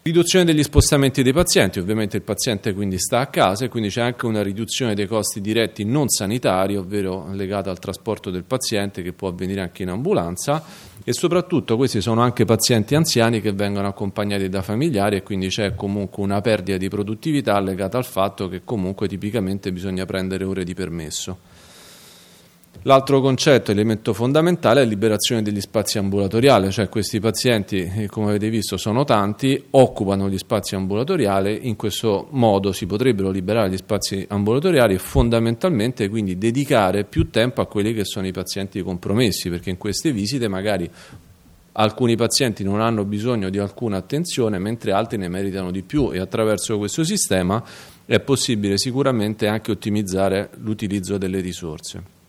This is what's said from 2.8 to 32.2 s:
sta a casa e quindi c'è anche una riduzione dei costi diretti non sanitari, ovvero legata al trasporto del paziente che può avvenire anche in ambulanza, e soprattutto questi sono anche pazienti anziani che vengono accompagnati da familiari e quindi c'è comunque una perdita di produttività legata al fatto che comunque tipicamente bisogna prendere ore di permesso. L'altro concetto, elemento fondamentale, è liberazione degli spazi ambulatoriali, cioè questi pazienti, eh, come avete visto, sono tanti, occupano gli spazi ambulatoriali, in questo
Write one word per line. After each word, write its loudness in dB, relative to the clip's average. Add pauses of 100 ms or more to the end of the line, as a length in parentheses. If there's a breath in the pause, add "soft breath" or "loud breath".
sta 0
a 0
casa 2
e -4
quindi -2
c'è -2
anche -2
una 0
riduzione -2
dei 0
costi -2
diretti 0
non 0
sanitari, 0
ovvero -4
legata -4
al -8
trasporto -6
del -6
paziente -4
che -6
può -8
avvenire -4
anche -8
in -4
ambulanza, -2 (400 loud breath)
e -4
soprattutto 0
questi 2
sono 2
anche 2
pazienti 2
anziani 2
che 0
vengono -2
accompagnati -2
da -2
familiari 0
e -2
quindi -4
c'è -2
comunque -4
una 0
perdita 0
di -2
produttività 0
legata -2
al -2
fatto -2
che -8
comunque -4
tipicamente -4
bisogna -4
prendere -4
ore -2
di -6
permesso. -8 (1400 loud breath)
L'altro 6
concetto, 4
elemento 0
fondamentale, 4
è 6
liberazione 0
degli -2
spazi -2
ambulatoriali, 4
cioè 0
questi -2
pazienti, 0
eh, -4
come -2
avete 0
visto, -2
sono 0
tanti, 2 (100)
occupano 4
gli -2
spazi -2
ambulatoriali, 0
in -2
questo -2